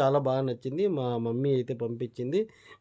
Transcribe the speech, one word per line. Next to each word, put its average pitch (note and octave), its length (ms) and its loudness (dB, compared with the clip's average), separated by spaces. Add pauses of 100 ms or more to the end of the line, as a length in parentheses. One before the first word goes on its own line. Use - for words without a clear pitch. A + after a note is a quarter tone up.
చాలా C#3 180 4
బాగా C3 220 2
నచ్చింది, C3+ 460 -2
మా B2+ 320 0
మమ్మీ B2 360 0
అయితే B2+ 200 0
పంపించింది, B2 760 -4 (320)